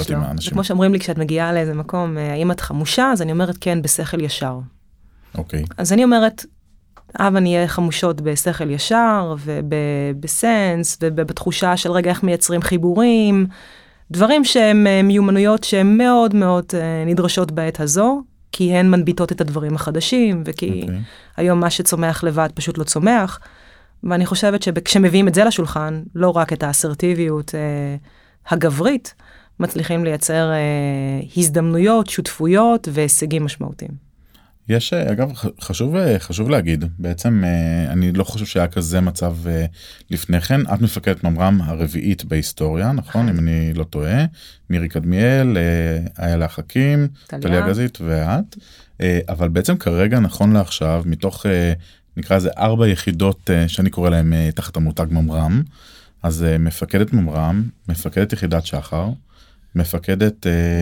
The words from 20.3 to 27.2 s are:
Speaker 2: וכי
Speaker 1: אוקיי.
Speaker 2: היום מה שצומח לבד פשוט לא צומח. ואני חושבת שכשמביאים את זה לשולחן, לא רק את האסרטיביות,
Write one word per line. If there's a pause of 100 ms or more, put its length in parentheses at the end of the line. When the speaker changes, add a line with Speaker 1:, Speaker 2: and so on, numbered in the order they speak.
Speaker 2:
וכי
Speaker 1:
אוקיי. (420)
Speaker 2:
היום
מה
שצומח
לבד
פשוט
לא
צומח. (640)
ואני
חושבת
שכשמביאים
את
זה
לשולחן, (140)
לא
רק
את
האסרטיביות,